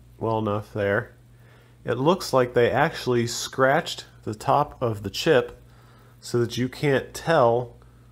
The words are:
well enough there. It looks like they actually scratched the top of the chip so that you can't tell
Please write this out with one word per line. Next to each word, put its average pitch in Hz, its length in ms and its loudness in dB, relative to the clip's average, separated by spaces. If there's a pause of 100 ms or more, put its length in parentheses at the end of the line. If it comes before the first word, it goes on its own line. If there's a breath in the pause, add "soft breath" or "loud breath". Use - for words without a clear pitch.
(180)
well 110 200 -2
enough 107 340 -4
there. 101 420 -2 (720 soft breath)
It 123 100 -2
looks 156 380 0
like 123 220 2
they 120 160 4
actually 123 560 0
scratched - 800 0 (180)
the 113 120 -8
top 135 460 0
of 110 220 -2
the 101 80 -6
chip - 500 0 (600 soft breath)
so - 180 -4
that 117 180 -2
you 123 120 -2
can't 139 440 -2
tell 127 600 2 (380 soft breath)